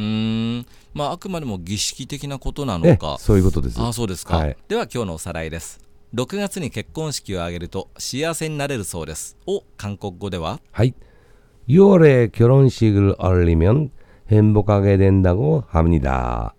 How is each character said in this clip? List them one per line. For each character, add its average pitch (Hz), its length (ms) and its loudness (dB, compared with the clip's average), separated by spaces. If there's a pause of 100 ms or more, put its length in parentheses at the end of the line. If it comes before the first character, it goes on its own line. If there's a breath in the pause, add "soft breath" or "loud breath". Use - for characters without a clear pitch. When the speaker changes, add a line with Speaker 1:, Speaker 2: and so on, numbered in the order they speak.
Speaker 1:
ー 110 600 -4
ん。 120 60 -16 (280 soft breath)
ま 147 120 -6
あ、 135 60 -6
あ 175 60 -10
く 196 100 -16
ま 175 120 -8
で 156 40 -12
も 107 140 -8
儀 90 180 -8
式 - 300 -8
的 143 220 -12
な 139 100 -10
こ - 140 -8
と 143 120 -8
な 104 140 -4
の 160 60 -2
か。 170 40 8
Speaker 2:
え 165 40 8
え、 110 40 6 (220)
そ - 160 2
う - 20 6
い 95 40 4
う 92 40 0
こ - 60 4
と 85 100 -2
で 67 100 -4
す。 - 80 -10
Speaker 1:
あ、 117 140 -4
そ 113 120 -6
う - 20 -4
で 92 100 -8
す - 80 -14
か。 87 140 -4
Speaker 2:
は 78 80 -2
い。 71 100 -6 (120)
Speaker 1:
で 202 80 -4
は、 233 160 -4
今 120 120 -6
日 98 40 -6
の 85 60 -8
お 78 40 -12
さ 87 160 -12
ら 80 100 -8
い 80 60 -10
で 80 100 -10
す。 - 240 -20 (300)
「六 127 220 -6
月 202 240 -8
に 143 100 -8
結 - 220 -12
婚 156 200 -8
式 - 220 -10
を 90 40 -4
挙 85 160 -6
げ 87 40 -10
る 82 100 -10
と - 200 -10 (100)
幸 151 360 -6
せ 160 140 -8
に 156 80 -8
な 143 120 -6
れ 139 80 -6
る 101 80 -6
そ 85 180 -10
う 76 40 -8
で 78 100 -12
す」 - 200 -16 (120)
を 190 160 -6 (120)
韓 101 200 -10
国 95 200 -12
語 98 140 -10
で 90 80 -6
は？ 85 220 -8 (100)
Speaker 2:
は 107 140 0
い。 131 100 0 (720 soft breath)
「유 151 160 6
월 190 240 8
에 123 240 4
결 117 200 4
혼 135 200 6
식 110 240 2
을 98 220 4
올 92 260 2
리 85 140 4
면 110 340 2 (400 soft breath)
행 107 220 6
복 104 180 2
하 101 100 4
게 101 160 4
된 95 260 4
다 90 120 4
고 135 300 0
합 82 240 2
니 - 0 - (640)
다」。 - 40 -